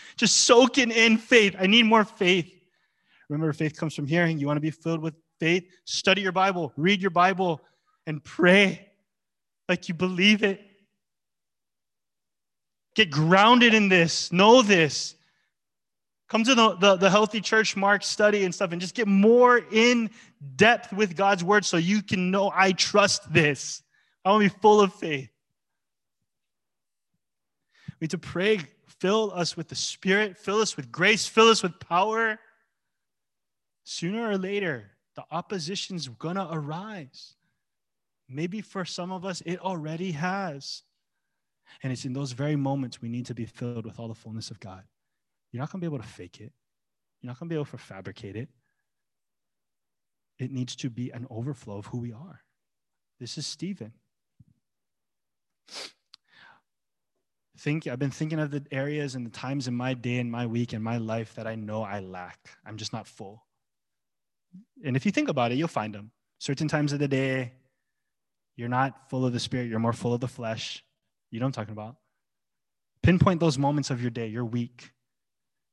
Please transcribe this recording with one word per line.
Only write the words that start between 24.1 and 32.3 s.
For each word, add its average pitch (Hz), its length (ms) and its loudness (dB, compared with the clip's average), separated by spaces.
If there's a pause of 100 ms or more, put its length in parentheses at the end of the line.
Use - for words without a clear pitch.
I 185 60 4
want 208 120 6
to 196 60 6
be - 120 -8
full 214 200 8
of 190 140 2
faith." 143 340 -8 (2750)
We 165 60 -6
need 156 60 -6
to 185 60 -6
pray, 190 440 -2 (260)
"Fill 208 440 -2
us 175 240 -4
with 165 120 -10
the - 80 -16
Spirit, 196 640 -2
fill 202 200 -2
us 214 160 -2
with 123 160 -14
grace, 185 360 2
fill 226 220 6
us 220 120 4
with 175 180 -6
power." 220 600 -2 (1400)